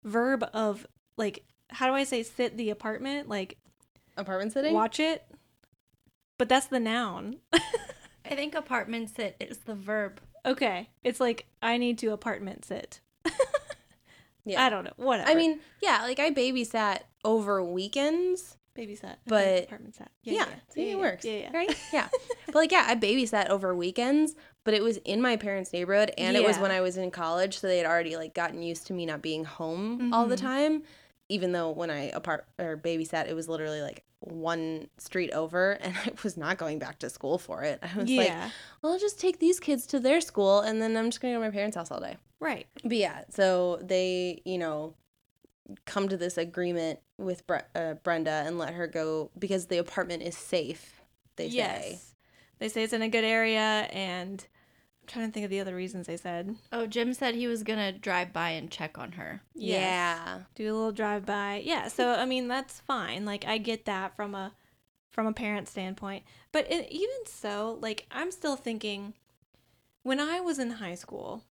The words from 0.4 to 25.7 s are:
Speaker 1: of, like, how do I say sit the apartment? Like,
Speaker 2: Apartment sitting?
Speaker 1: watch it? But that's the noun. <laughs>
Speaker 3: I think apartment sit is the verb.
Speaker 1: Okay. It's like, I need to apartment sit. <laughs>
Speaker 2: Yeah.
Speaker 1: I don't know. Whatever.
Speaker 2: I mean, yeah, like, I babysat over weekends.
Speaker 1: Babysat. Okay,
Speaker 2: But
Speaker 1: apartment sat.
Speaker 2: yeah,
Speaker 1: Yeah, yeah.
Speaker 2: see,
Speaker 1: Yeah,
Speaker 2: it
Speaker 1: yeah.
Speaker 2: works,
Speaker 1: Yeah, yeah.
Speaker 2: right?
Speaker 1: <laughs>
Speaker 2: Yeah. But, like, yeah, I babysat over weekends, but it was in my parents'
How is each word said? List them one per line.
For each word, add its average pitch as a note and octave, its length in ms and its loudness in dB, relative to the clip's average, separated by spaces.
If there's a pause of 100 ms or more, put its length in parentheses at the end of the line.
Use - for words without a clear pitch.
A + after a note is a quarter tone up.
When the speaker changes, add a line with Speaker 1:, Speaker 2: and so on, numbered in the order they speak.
Speaker 1:
of, A3 340 0 (300)
like, G#3 280 -2 (260)
how - 160 0
do C4 80 4
I C#4 100 4
say B3 180 -2
sit A#3+ 340 -2
the A3 140 -2
apartment? B3+ 580 -4
Like, G3 280 -4 (600)
Speaker 2:
Apartment G3 360 -2
sitting? G3+ 220 2
Speaker 1:
watch A3 260 2
it? D#4 240 2 (1120)
But A#3+ 100 0
that's C4+ 180 4
the C4 140 0
noun. A3 640 -2
<laughs> - 80 -2
Speaker 3:
I - 800 0
think D4 200 -4
apartment A3+ 600 -4
sit G#3 260 -4
is - 180 -10
the A3 160 -10
verb. G3+ 460 -4 (240)
Speaker 1:
Okay. A3+ 460 0 (120)
It's B3 180 -2
like, A#3+ 260 0 (160)
I A#3 160 2
need A#3+ 200 2
to A3+ 100 0
apartment G#3 560 -4
sit. - 360 -10 (240)
<laughs> D#4+ 60 2 (1160)
Speaker 2:
Yeah. G3+ 200 2
Speaker 1:
I - 20 6
don't G#3 160 0
know. - 120 -10
Whatever. B3 340 2
Speaker 2:
I D#4+ 40 10
mean, D#4+ 260 6 (200)
yeah, C#4 220 4
like, B3+ 160 -2
I D4+ 120 4
babysat A#3+ 680 2 (260)
over G3+ 400 4
weekends. C#4+ 960 0 (180)
Speaker 1:
Babysat. G#3+ 280 -10
Okay, F#3+ 120 -12 (100)
Speaker 2:
But G3 380 6
Speaker 1:
apartment - 300 -16
sat. - 160 -20 (120)
Speaker 2:
yeah, A#3 120 -2
Speaker 1:
Yeah, A4 40 2 (100)
yeah. - 60 -10 (140)
Speaker 2:
see, - 140 -6
Speaker 1:
Yeah, F#4+ 40 0
Speaker 2:
it G#4 40 -2
Speaker 1:
yeah. G4 100 -2
Speaker 2:
works, A#3 240 0
Speaker 1:
Yeah, A3 140 -4
yeah. - 160 -8
Speaker 2:
right? F4 300 0
Speaker 1:
<laughs> - 100 -10
Speaker 2:
Yeah. C#4+ 140 2 (360)
But, D4 120 -12
like, D#4+ 160 6
yeah, F4 140 6
I A#3 80 4
babysat A3 540 2
over F#3+ 260 2
weekends, B3 600 2 (300)
but G#3+ 100 4
it G#3 80 4
was A3+ 160 4
in G#3+ 240 0
my A#3+ 160 4
parents' G3 340 -2